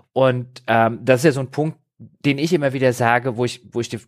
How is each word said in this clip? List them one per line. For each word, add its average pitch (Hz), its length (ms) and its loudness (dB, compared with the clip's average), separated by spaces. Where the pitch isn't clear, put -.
Und, 123 540 -2
ähm, 113 360 2
das 127 180 2
ist 139 40 -6
ja 160 80 6
so 135 80 -4
ein 131 100 -8
Punkt, 156 280 -4
den 139 400 -4
ich 160 140 -2
immer 143 200 0
wieder 131 200 0
sage, 120 440 0
wo 123 80 -2
ich, - 180 -6
wo 120 80 -4
ich 113 80 -6
dir 117 200 -10